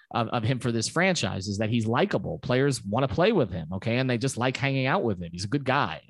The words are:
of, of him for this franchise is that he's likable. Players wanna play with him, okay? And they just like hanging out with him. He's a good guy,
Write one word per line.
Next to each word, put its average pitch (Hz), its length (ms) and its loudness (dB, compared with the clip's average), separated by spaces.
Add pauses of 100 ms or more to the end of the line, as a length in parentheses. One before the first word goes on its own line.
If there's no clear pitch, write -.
(120)
of, 117 180 0
of 117 140 -2
him 123 160 0
for 123 120 0
this 113 160 0
franchise 101 600 0
is 101 100 -2
that 107 140 0
he's 113 160 2
likable. 113 520 0
Players 127 440 2
wanna 113 240 0
play 185 240 2
with 135 200 2
him, 82 220 -6
okay? 110 240 -2
And 131 120 0
they 123 100 0
just 131 180 -2
like 127 180 0
hanging 135 300 0
out 156 180 2
with 101 180 0
him. 85 100 -10
He's 90 140 -6
a 98 40 -8
good 135 160 -2
guy, 120 440 0